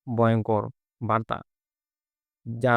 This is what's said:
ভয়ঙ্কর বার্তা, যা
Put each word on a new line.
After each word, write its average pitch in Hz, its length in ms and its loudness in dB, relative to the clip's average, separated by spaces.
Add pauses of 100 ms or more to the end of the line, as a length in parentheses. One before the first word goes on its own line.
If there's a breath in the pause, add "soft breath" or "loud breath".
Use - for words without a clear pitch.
ভয়ঙ্কর 113 560 2 (380)
বার্তা, 113 360 -4 (1080)
যা 120 320 -2